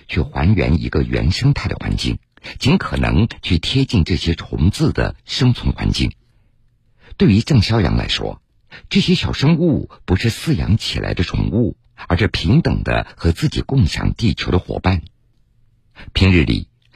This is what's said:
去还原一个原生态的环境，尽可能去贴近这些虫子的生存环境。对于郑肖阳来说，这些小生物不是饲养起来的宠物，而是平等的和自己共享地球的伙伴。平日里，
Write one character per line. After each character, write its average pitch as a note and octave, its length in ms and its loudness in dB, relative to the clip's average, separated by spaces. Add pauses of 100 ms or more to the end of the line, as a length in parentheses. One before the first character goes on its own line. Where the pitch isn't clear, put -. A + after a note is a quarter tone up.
去 - 140 -4
还 D#2 340 0
原 C#2+ 260 0
一 A#1 60 -6
个 C#2+ 160 0
原 A#1+ 280 0
生 C#3 220 2
态 - 140 -4
的 - 80 -4
环 - 220 -4
境， - 220 -4 (400)
尽 - 180 2
可 - 180 -4
能 C2+ 320 2 (140)
去 E2+ 180 0
贴 C3+ 240 0
近 E2+ 220 2
这 D#2 100 -2
些 - 200 -2
虫 - 360 0
子 - 220 0
的 G#1+ 320 -2
生 B2 280 2
存 - 200 -2
环 G2+ 180 -2
境。 - 220 -2 (1040)
对 F#3 120 4
于 G#2 120 4
郑 B2 200 4
肖 A2 200 2
阳 A1 160 2
来 G1+ 100 -2
说， - 340 -6 (480)
这 G3 120 2
些 F3+ 140 2
小 B2+ 180 -2
生 D3 240 2
物 D#3 320 0 (160)
不 - 100 0
是 A2+ 160 0
饲 - 240 -2
养 E2+ 220 0
起 - 220 -4
来 G2 140 -4
的 F#2+ 100 -2
宠 - 260 -2
物， G#2+ 280 -2 (300)
而 E2+ 100 0
是 G#2 100 2
平 A#2+ 340 2
等 G1+ 220 0
的 A1+ 240 -2 (100)
和 E2+ 140 0
自 - 180 0
己 - 120 -4
共 C3+ 240 2
享 G2 280 0
地 G#2+ 200 0
球 - 160 -6
的 F2+ 100 2
伙 - 200 -8
伴。 F#2 220 0 (1120)
平 F#2+ 180 4
日 E2+ 120 4
里， - 260 -4 (260)